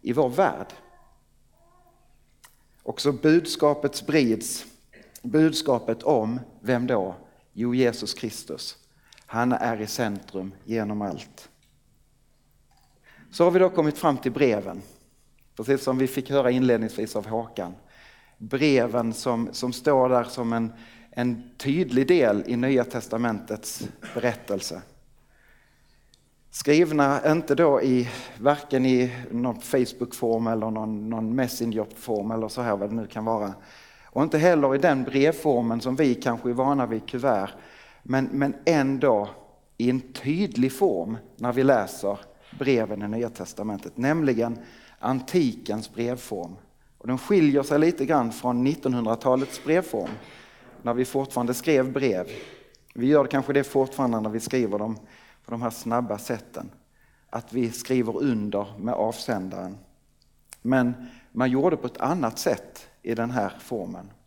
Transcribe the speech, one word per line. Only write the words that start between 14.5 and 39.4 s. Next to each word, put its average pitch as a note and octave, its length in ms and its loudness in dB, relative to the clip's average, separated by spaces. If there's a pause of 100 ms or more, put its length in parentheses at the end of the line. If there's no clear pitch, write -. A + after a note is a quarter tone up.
Precis C3 280 0
som C3 140 0
vi C3 100 2
fick C3 220 -6
höra C#3 220 2
inledningsvis A2+ 640 0
av G#2 120 -4
Håkan. A2 460 -6 (640)
Breven A#2+ 760 2
som, A#2 380 -2
som B2 220 -4
står C3 360 4
där B2 140 4
som A#2 300 -4
en, A2+ 200 -2 (380)
en A#2+ 460 -4
tydlig C3+ 500 0
del A#2+ 400 4
i B2 80 -2
Nya B2+ 280 2
testamentets A2+ 1040 -6 (260)
berättelse. G#2 680 -4 (1700)
Skrivna D3+ 800 4
inte D#3+ 240 2
då C#3+ 260 4
i, B2+ 280 2 (300)
varken C3 460 2
i B2 300 2 (160)
någon A#2 300 -4
Facebook-form A#2 840 -2
eller A2+ 240 -2
någon, A2 380 -6
någon A2+ 260 -2
Messenger-form A2 960 -4
eller A2+ 160 -4
så B2 140 -8
här A2 160 0
vad G2+ 120 -4
det A2+ 60 -6
nu A2 120 -6
kan A2 180 -8
vara. G#2 280 -2 (520)
Och C3+ 180 -2
inte D#3 140 0
heller D3+ 380 4
i - 20 0
den C#3 260 4
brevformen B2+ 800 2
som B2+ 140 -2
vi C3+ 200 4
kanske A#2+ 340 -2
är A#2+ 40 0
vana C3 320 2
vid, A2 220 -6
kuvert. A#2 420 0 (540)
Men, C3+ 220 0
men C#3 300 -2 (100)
ändå C3+ 640 2 (480)